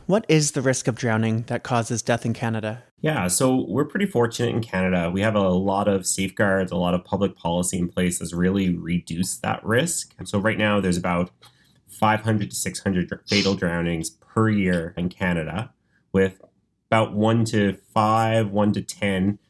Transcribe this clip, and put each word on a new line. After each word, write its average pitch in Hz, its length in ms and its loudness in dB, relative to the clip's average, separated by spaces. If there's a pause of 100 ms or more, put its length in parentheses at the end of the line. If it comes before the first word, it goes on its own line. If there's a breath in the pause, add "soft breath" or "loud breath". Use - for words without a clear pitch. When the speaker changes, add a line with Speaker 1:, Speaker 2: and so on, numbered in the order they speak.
Speaker 1:
What 208 220 2
is 151 240 4
the 139 100 -4
risk 127 240 0
of 123 80 0
drowning 110 540 0
that 120 160 -4
causes 117 360 -2
death 120 240 -2
in 117 80 0
Canada? 113 520 -4 (160)
Speaker 2:
Yeah, 147 260 0
so 131 400 2
we're 135 200 -2
pretty - 200 -2
fortunate 120 480 0
in 117 80 0
Canada. 92 480 0
We 98 120 0
have 110 120 2
a 101 140 2
lot 98 400 2
of 98 180 0
safeguards, 95 640 0
a 87 60 -4
lot 87 180 0
of 90 100 -4
public 95 300 -2
policy 87 420 -2
in 87 120 -2
place 90 320 -2
that's 82 120 -8
really 92 400 2
reduced 85 720 -4
that - 240 -4
risk. 131 560 -2
So 101 160 -2
right 101 200 0
now, 104 200 2
there's 92 180 2
about 87 360 -2 (540 soft breath)
five 107 360 0
hundred 107 280 -2
to - 60 -10
six - 240 -6
hundred 90 280 0
dr-, - 200 -12
fatal 98 260 2
drownings 85 560 -2
per - 400 0
year 90 460 0
in 87 120 -2
Canada, 87 640 -4 (400)
with 95 300 2 (480)
about 110 220 2
one 113 320 2
to 104 320 0 (180)
five, 110 560 2
one 104 220 2
to 95 100 -4
ten, 98 560 -2 (120)